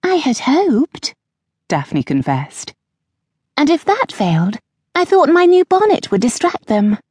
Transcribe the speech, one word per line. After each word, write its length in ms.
"I 140
had 220
hoped," 760
Daphne 340
confessed. 720
"And 140
if 140
that 260
failed, 480
I 120
thought 240
my 160
new 200
bonnet 460
would 100
distract 460
them." 320